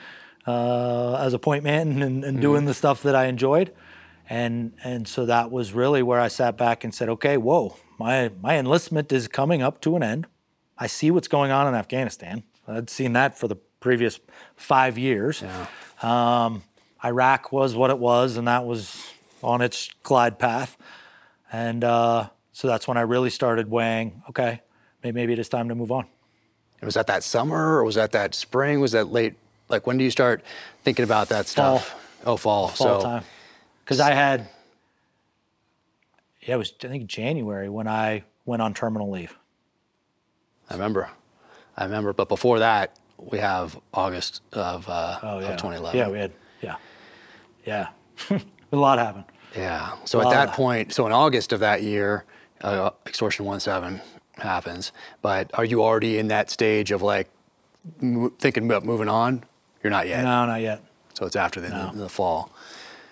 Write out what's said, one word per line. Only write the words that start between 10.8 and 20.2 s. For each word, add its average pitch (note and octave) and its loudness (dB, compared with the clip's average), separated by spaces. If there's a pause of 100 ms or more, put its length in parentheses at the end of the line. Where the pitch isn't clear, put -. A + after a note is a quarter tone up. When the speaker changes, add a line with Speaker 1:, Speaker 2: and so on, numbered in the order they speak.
Speaker 1:
see D3+ 0
what's E3+ 2
going C#3+ 2
on C#3 4
in C3 0
Afghanistan." A2 -4 (240)
I'd A2+ -8
seen C3 -4
that C3+ 2
for A#2+ -4
the G2+ -4 (240)
previous A#2+ 0 (360)
five C3 2
years. B2 -2
Speaker 2:
Yeah. F#2 -10 (800)
Speaker 1:
Um, A2+ -4 (420)
Iraq B2+ 2
was C3+ 2
what B2+ 4
it C3+ 2
was, A#2+ 4
and A#2+ -2
that B2 4
was A#2 -8 (380)
on A#2+ 2
its - -2 (140)
glide A#2+ 4